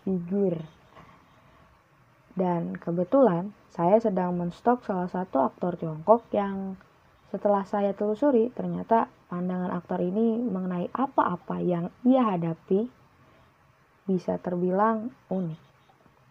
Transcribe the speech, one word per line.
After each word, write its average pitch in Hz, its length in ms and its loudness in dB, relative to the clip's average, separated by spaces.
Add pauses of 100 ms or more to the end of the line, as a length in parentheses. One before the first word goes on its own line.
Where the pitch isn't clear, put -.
figur. 185 560 -2 (1700)
Dan 180 460 -2
kebetulan, 180 720 2 (240)
saya 180 240 4
sedang 185 400 0
menstok 202 480 -2
salah 180 240 -4
satu 185 320 -2
aktor 180 320 -4
Tiongkok 165 560 2
yang 196 480 -4 (560)
setelah 196 320 0
saya 202 260 0
telusuri, 220 600 2
ternyata 185 560 0 (160)
pandangan 180 480 -4
aktor 180 260 -4
ini 220 380 0
mengenai 185 560 -4
apa-apa 180 640 -2
yang 175 320 -2 (160)
ia 254 240 4
hadapi 180 580 -2 (1160)
bisa 180 320 -2
terbilang 196 720 -2 (180)
unik. 180 340 -6 (680)